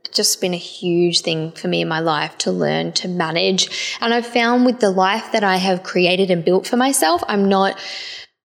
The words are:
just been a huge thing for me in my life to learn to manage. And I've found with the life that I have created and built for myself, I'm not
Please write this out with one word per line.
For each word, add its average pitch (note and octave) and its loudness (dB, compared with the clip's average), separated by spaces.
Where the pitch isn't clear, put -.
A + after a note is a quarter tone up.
just - 0
been F3+ -2
a F3 -2
huge F3 0
thing D#3+ -4
for - -10
me E3+ 0
in E3+ -2
my D#3+ -2
life D#3 -2
to F#3 -2
learn E3 -2
to - -4
manage. F3+ -2
And A#3 0
I've A#3+ 0
found A#3+ 2
with B3 2
the G#3 4
life F#3+ 0
that G#3+ 0
I F#3+ 2
have F#3 0
created F3+ 2
and E3+ 0
built F#3 2
for B3 0
myself, D4 2
I'm G3+ 2
not G3 2